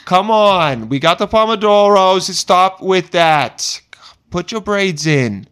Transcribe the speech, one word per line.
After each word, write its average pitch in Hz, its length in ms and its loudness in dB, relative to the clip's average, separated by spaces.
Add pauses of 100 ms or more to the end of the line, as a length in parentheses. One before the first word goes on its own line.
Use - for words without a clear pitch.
Come 190 260 0
on. 175 580 0
We 139 100 -4
got 165 200 0
the 208 80 -2
pomodoros. 202 1040 2
Stop 185 480 0
with 185 300 -2
that. 160 720 0 (480)
Put 180 220 -8
your 226 100 -8
braids 196 440 -4
in. 127 460 -2